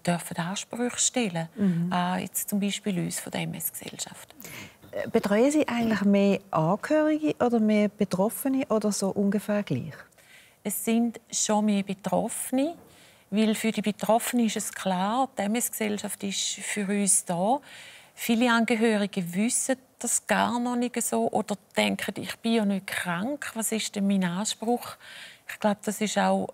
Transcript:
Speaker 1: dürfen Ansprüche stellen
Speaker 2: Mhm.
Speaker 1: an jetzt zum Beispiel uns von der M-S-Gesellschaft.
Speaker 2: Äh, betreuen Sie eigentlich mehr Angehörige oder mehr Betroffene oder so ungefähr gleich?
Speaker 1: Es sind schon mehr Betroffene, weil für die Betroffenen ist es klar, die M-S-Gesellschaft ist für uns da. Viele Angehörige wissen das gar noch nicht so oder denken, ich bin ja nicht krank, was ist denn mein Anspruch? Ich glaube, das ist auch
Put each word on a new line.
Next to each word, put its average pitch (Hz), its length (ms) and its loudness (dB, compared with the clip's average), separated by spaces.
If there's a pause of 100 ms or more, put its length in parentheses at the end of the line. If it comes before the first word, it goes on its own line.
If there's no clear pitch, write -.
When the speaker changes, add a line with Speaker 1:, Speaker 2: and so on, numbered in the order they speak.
Speaker 1:
dürfen 175 300 -2
Ansprüche 208 640 -4
stellen 170 560 0
Speaker 2:
Mhm. 180 380 2
Speaker 1:
an 180 260 0
jetzt - 300 -6
zum 208 100 0
Beispiel 196 400 -2
uns 170 220 -2
von - 100 -12
der 170 120 -2
M-S-Gesellschaft. - 920 -10 (560)
Speaker 2:
Äh, - 160 -8
betreuen 220 440 4
Sie 302 140 4
eigentlich 226 360 0
mehr 202 380 6 (120)
Angehörige 302 840 2
oder 240 260 2
mehr 214 260 4
Betroffene 226 800 -2
oder 214 240 2
so 196 200 0
ungefähr 208 520 0
gleich? 143 300 -4 (720)
Speaker 1:
Es - 180 -4
sind 233 380 0 (100)
schon 214 320 2
mehr 202 200 2
Betroffene, 208 920 -2 (540)
weil 214 260 2
für 220 160 -2
die 208 100 -2
Betroffenen 226 640 2
ist 202 100 -2
es - 160 -6
klar, 202 640 0
die 196 60 -2
M-S-Gesellschaft 208 840 -4
ist - 300 -4
für 202 300 -4
uns 202 380 2
da. 196 380 0 (540)
Viele 233 360 2
Angehörige 214 840 2
wissen 233 440 0 (200)
das - 300 -4
gar 202 320 2
noch 247 160 -2
nicht 240 260 -2
so 226 280 0
oder 208 260 -2 (200)
denken, 208 420 0
ich 190 220 -8
bin 226 140 0
ja 226 120 4
nicht 196 220 0
krank, 190 640 -4
was 226 180 -4
ist 220 240 -4
denn 196 120 0
mein 196 160 4
Anspruch? 214 720 -2 (520)
Ich - 120 -12
glaube, 208 240 2
das - 180 -2
ist 208 160 0
auch 190 360 2